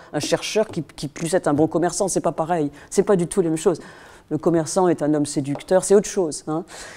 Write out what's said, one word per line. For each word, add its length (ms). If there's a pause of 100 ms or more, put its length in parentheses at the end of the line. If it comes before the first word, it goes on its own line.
(140)
un 80
chercheur 480
qui, 120
qui 280
puisse 240
être 160
un 40
bon 140
commerçant, 400
c'est 140
pas 100
pareil, 400 (180)
c'est 140
pas 140
du 100
tout 140
la 80
même 80
chose. 240 (500)
Le 80
commerçant 480
est 160
un 100
homme 140
séducteur, 560
c'est 100
autre 160
chose, 380
hein. 160 (340)